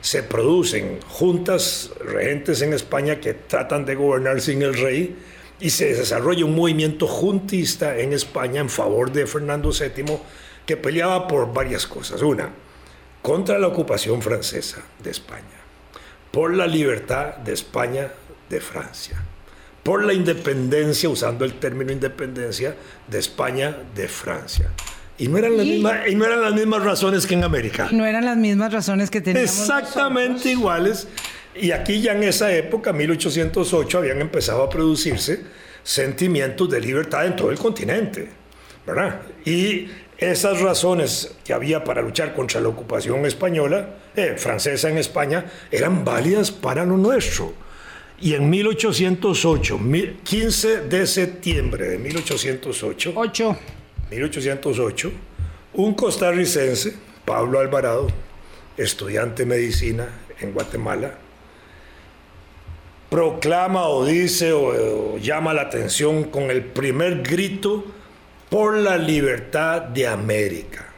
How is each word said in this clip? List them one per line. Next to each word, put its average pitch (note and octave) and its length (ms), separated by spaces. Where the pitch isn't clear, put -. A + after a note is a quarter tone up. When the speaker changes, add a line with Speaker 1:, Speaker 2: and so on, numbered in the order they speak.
Speaker 1:
se - 220
producen A2+ 840
juntas F3 840
regentes C3 600
en D3+ 100
España D3 480
que - 140
tratan C#3 500
de C3+ 80
gobernar C3+ 480
sin C#3 220
el C3+ 100
rey, C3+ 420
y F3+ 100
se C#3+ 240
desarrolla B2 500
un D#3 120
movimiento D#3 520
juntista F#3 880
en C3 140
España C3+ 480
en C#3 100
favor B2 420
de C#3+ 160
Fernando D3 440
séptimo, D3 500
que D#3 100
peleaba F3 520
por B2 260
varias B2+ 340
cosas. - 360
Una, B2+ 260
contra F#3 380
la F#3+ 80
ocupación A#2+ 560
francesa - 580
de - 80
España, - 340
por E3 240
la F#3 100
libertad C#3+ 680
de B2+ 180
España C3 580
de - 100
Francia, - 640
por G3 200
la G3+ 100
independencia, D3+ 960
usando A#2+ 360
el B2+ 80
término C3 380
independencia, B2+ 840
de - 120
España C3+ 580
de G2 140
Francia. - 640
Y B2 100
no D#3 100
eran A3+ 180
las G#3 120
Speaker 2:
Y - 60
Speaker 1:
mismas, G#3+ 340
y G3 80
no G#3+ 100
eran A#3 160
las G#3+ 140
mismas G#3+ 280
razones F#3+ 440
que F#3 80
en F3 80
América. C#3 480
Speaker 2:
Y A3+ 40
no A3 120
eran A3+ 180
las A#3+ 120
mismas G#3+ 360
razones G3 380
que G#3+ 100
teníamos F#3 300
Speaker 1:
Exactamente C4 800
Speaker 2:
nosotros. B3+ 220
Speaker 1:
iguales. G3+ 540
Y F#3 180
aquí G#3 300
ya A3 120
en G#3 100
esa G3+ 320
época, G3+ 360
mil D3+ 200
ochocientos E3 600
ocho, E3+ 260
habían C#3 200
empezado D3 440
a C3+ 60
producirse D#3 720
sentimientos C#3 880
de A#2+ 80
libertad D3 480
en - 80
todo - 160
el D3+ 80
continente, - 720
¿verdad? E3+ 340
Y F3+ 440
esas F3+ 440
razones F3 840
que B2+ 100
había C#3+ 300
para - 180
luchar C#3 320
contra A#2 280
la A2+ 80
ocupación A2+ 560
española, E3+ 680
eh, E3 220
francesa C3+ 520
en D#3 80
España, D#3 480
eran D#3+ 340
válidas C3+ 460
para C3 340
lo F3+ 140
nuestro. F#3+ 560
Y D3+ 140
en C#3+ 160
mil G3 160
ochocientos F#3 800
ocho, D#3+ 320
mi-, C#3+ 460
quince A3 580
de F#3 240
septiembre F3 840
de F2+ 100
mil D3 180
ochocientos C3 640
ocho, A2+ 340
Speaker 2:
Ocho. A3 420
Speaker 1:
mil A#2 140
ochocientos C#3 560
ocho, B2 320
un G#3 220
costarricense, F3 1000
Pablo A#2+ 340
Alvarado, C3 480
estudiante A2 680
de B2 60
medicina A#2 580
en - 140
Guatemala, - 640
proclama E3+ 800
o C3+ 180
dice E3+ 480
o, A2 640
o - 20
llama D#3 360
la C#3+ 100
atención D3 600
con C#3 180
el B2+ 180
primer C#3 640
grito G3 640
por G#3+ 280
la G3 200
libertad D#3 840
de B2+ 260
América G#2 800